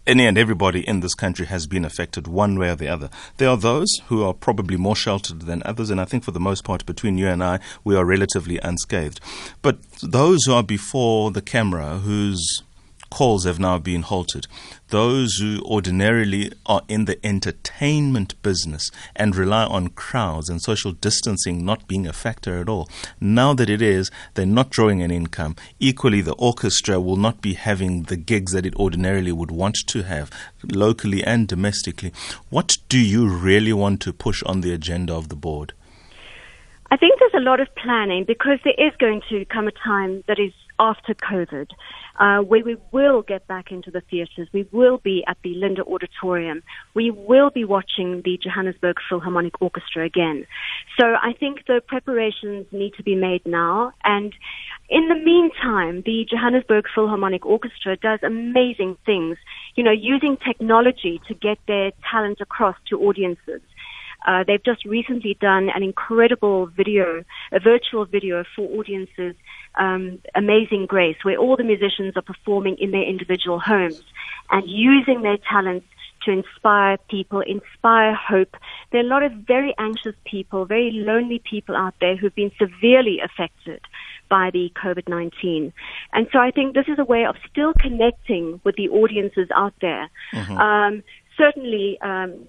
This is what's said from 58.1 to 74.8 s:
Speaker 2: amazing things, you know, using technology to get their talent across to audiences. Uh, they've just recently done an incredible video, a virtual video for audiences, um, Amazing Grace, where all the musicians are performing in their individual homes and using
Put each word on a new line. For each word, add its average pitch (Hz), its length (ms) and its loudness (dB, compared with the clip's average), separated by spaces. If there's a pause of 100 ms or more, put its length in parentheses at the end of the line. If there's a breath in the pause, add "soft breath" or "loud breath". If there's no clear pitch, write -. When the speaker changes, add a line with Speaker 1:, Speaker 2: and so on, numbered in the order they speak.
Speaker 2:
amazing 233 800 0
things, 170 320 0 (380 loud breath)
you 240 80 2
know, 226 80 6
using 262 440 2
technology 226 920 2
to 208 80 -8
get 208 320 -2
their 196 240 -2 (180)
talent 214 320 -2
across 202 340 0 (140)
to 202 100 -2
audiences. 190 640 -2 (640 loud breath)
Uh, 185 220 2
they've 202 180 0
just 233 220 -2
recently 226 560 -4
done 196 280 4
an - 120 -4
incredible 208 840 2
video, 180 560 0 (280 loud breath)
a - 80 2
virtual 226 460 2
video 185 380 -2 (120)
for 208 220 -6
audiences, 190 580 -8 (400 loud breath)
um, 185 440 -2 (160)
Amazing 208 500 2
Grace, 180 380 2
where 196 140 0
all 254 200 4
the 254 60 0
musicians 196 520 0
are 185 60 -2
performing 196 560 -2
in 196 140 -4
their 196 100 0
individual 180 580 -4
homes 185 440 0 (480 loud breath)
and 196 180 0
using 240 540 4